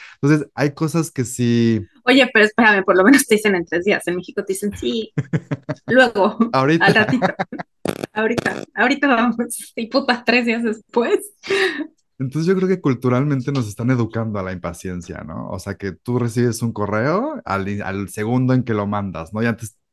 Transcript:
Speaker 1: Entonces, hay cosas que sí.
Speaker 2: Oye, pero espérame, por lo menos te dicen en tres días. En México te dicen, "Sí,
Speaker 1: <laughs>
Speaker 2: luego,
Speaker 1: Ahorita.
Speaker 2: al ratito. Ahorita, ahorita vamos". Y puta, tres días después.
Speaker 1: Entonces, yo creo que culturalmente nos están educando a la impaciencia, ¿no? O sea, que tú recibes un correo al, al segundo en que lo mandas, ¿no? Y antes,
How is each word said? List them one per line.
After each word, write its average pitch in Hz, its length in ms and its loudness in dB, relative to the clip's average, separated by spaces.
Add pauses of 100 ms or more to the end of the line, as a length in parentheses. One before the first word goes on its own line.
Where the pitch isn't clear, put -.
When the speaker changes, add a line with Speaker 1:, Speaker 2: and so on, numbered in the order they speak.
(220)
Speaker 1:
Entonces, 147 320 4
hay 143 200 0
cosas 156 360 -2
que 127 140 -4
sí. 117 600 2 (200)
Speaker 2:
Oye, 254 280 4
pero 214 140 6
espérame, 214 380 2
por 185 120 4
lo 185 80 6
menos 254 220 6
te 220 100 2
dicen 208 200 2
en 170 100 -2
tres 175 180 -2
días. 202 220 0
En 175 100 -2
México - 280 -8
te 196 80 -4
dicen, 202 240 -6
"Sí, 240 400 -6
Speaker 1:
<laughs> - 680 -6
Speaker 2:
luego, 240 520 4 (140)
Speaker 1:
Ahorita. 151 340 4
Speaker 2:
al - 80 6
ratito. - 400 2 (760)
Ahorita, 220 520 -2 (100)
ahorita 262 340 0
vamos". 240 280 2 (400)
Y 226 120 -6
puta, 262 360 0
tres 233 220 2
días 233 160 0
después. 233 580 -2 (1000)
Speaker 1:
Entonces, 151 280 -4
yo 190 80 4
creo 185 140 2
que 180 120 0
culturalmente 131 720 0
nos 131 160 -2
están 117 240 -4
educando 110 480 -2
a 95 40 -4
la 95 100 -6
impaciencia, 87 720 -10
¿no? - 240 -12
O 98 80 -8
sea, 98 180 -8
que 98 160 -8
tú 120 260 -4
recibes 120 440 0
un 117 100 -2
correo 147 720 -2
al, 98 360 -4
al 95 280 -6
segundo 127 420 0
en 127 100 2
que 113 120 -4
lo 104 120 -2
mandas, 95 460 -6
¿no? 107 100 -4
Y 117 40 2
antes, 110 320 -4 (140)